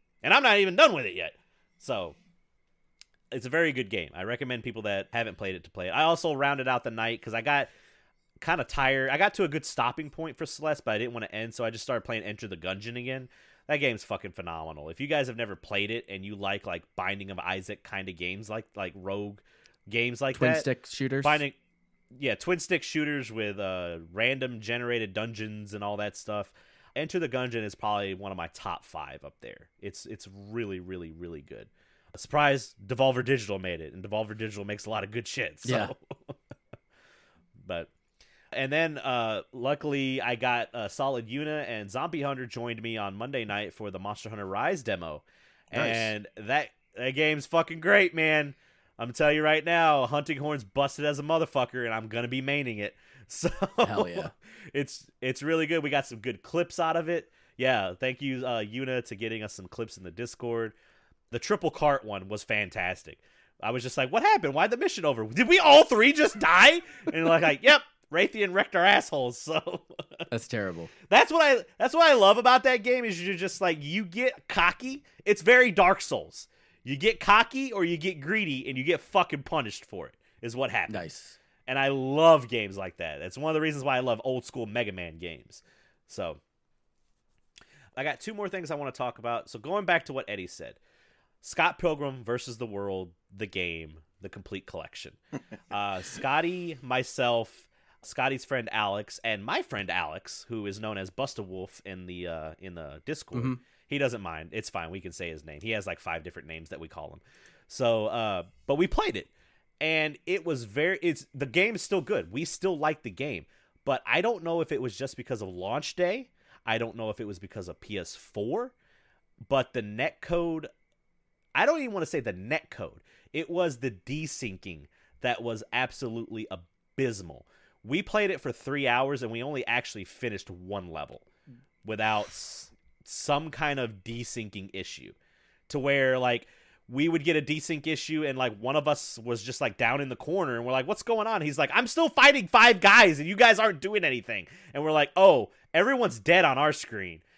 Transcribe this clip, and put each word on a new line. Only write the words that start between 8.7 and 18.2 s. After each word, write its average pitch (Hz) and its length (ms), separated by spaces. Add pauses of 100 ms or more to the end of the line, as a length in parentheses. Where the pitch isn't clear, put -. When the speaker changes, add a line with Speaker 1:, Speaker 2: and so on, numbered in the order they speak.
Speaker 1:
I 139 80
got 196 160
to 202 100
a 170 60
good 143 160
stopping 135 460
point 160 260
for 160 80
Celeste, 147 400
but 120 80
I 104 60
didn't 120 140
wanna 113 200
end, 110 220
so 120 100
I 113 60
just 113 120
started 120 220
playing 113 180
Enter 107 240
the 95 80
Gungeon 98 420
again. 131 300 (380)
That 151 120
game's 127 280
fucking 95 260
phenomenal. 80 580
If 82 120
you 143 60
guys 143 200
have 123 80
never 110 220
played 101 340
it 117 160
and 95 160
you 104 120
like, 98 300
like, 87 180 (120)
Binding 98 360
of 90 80
Isaac 95 440
kinda 95 300
games, 90 360